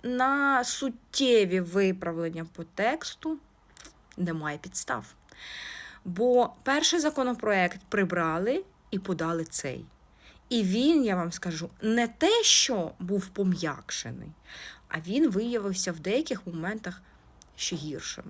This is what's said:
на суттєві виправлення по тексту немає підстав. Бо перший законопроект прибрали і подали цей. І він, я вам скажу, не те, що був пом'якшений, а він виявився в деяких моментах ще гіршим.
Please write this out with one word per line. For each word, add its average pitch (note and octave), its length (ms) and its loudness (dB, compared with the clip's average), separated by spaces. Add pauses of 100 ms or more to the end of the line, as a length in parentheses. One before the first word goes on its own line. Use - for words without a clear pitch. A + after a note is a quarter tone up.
на C4 640 2
суттєві A#3 960 2
виправлення E3+ 920 -2
по - 120 -12
тексту D4 720 -4 (800)
немає D#3 420 -4
підстав. C#3 460 -6 (1000)
Бо A#3+ 480 4 (100)
перший D#4 380 2
законопроект A3 880 0
прибрали F#3 760 0 (260)
і G3 80 -4
подали E3 460 -2
цей. C3 400 -6 (640)
І A#3 140 2
він, B3+ 420 4
я G3+ 120 2
вам E3+ 160 -2
скажу, E3 380 -6 (120)
не A3+ 260 2
те, G4+ 340 4
що - 560 4
був F#3 280 -2
пом'якшений, D#3 1040 -4 (560)
а E3 120 -6
він A3+ 300 2
виявився G3+ 600 0
в E3 60 -8
деяких A3 480 -2
моментах F3+ 560 -8 (540)
ще - 200 -4
гіршим. D3 540 -8